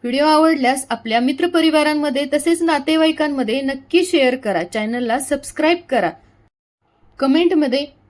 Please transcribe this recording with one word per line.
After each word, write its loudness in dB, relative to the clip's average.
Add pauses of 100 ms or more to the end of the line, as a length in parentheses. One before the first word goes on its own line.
व्हिडिओ 0
आवडल्यास 2
आपल्या -2
मित्रपरिवारांमध्ये 0
तसेच 0
नातेवाईकांमध्ये 0
नक्की -2
शेअर 2
करा, -4
चॅनलला -4
सबस्क्राईब -2 (100)
करा. 0 (1080)
कमेंटमध्ये 2 (240)